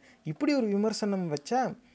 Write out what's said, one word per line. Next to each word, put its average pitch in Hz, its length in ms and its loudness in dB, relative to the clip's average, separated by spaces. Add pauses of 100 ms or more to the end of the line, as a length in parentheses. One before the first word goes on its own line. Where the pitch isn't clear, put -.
(240)
இப்படி 294 320 0
ஒரு 240 120 2
விமர்சனம் 202 640 0
வச்சா, 233 460 -2 (180)